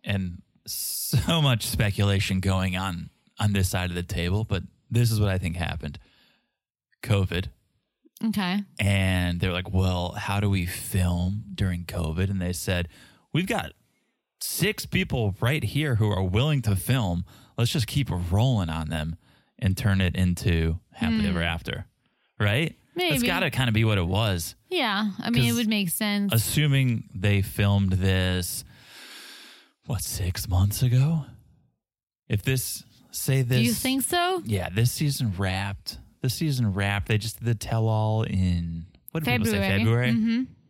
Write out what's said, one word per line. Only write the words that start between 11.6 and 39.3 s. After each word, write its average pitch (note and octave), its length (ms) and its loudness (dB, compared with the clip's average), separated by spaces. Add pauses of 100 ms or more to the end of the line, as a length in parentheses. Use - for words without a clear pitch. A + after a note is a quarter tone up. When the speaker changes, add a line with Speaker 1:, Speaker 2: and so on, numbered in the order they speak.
Speaker 1:
covid?" E2+ 460 -2
And F#2+ 100 -2
they F2+ 140 -2
said, F2 340 -2 (440)
"We've F#3 140 0
got A3 260 -6 (680)
six - 460 -2
people B2 540 -2
right C#3+ 240 0
here C3+ 320 0
who G#2 140 2
are F#2+ 120 0
willing B2 400 2
to G2+ 140 0
film. F#2+ 480 0 (340)
Let's A#2+ 140 2
just C3+ 140 0
keep C#3+ 220 -2 (220)
rolling G#2 400 2
on D#2+ 200 -4
them D#2+ 260 -4 (420)
and F#2+ 180 2
turn F#2+ 260 2
it E2+ 140 2
into E2+ 640 2 (120)
Happily - 300 0
Speaker 2:
Hmm. - 60 0
Speaker 1:
Ever E2+ 140 0
After." E2+ 440 -4 (520)
Right? G#2+ 380 0 (200)
That's F4 180 0
Speaker 2:
Maybe. A#3+ 120 0
Speaker 1:
gotta F3 240 0
kinda B2+ 220 2
be A2 120 4
what G#2+ 140 4
it E2+ 80 0
was. F#2+ 480 0 (140)
Speaker 2:
Yeah. G#3+ 500 0
I - 120 -4
mean, A#3 140 2
it A#3 40 2
Speaker 1:
'Cause A#3 100 2
Speaker 2:
would A3+ 100 0
make G#3 220 0
sense. G3+ 420 0
Speaker 1:
assuming C#3 800 2
they G2+ 280 2
filmed G2+ 500 2
this, F#2 720 0 (1200)
what, G#2 160 -4
six - 460 -4
months G2 340 2
ago? C3+ 440 4 (1000)
If G#2+ 140 -2
this, - 420 -2 (260)
say C3+ 320 0
this B2 160 2
Speaker 2:
Do A3+ 60 4
you A#3+ 80 4
think C4 300 0
so? F4 440 0
Speaker 1:
Yeah, G2 240 -2
this A2+ 220 2
season C3+ 440 -2
wrapped. G2 640 -4 (240)
This B2 120 0
season B2+ 380 0
wrapped. G2+ 360 0
They A2 100 2
just A2 220 -6
did A#2 60 -10
the A#2 80 2
tell-all A2 680 0
in, E2+ 640 0 (240)
what D#3+ 140 -4
did A#3+ 60 0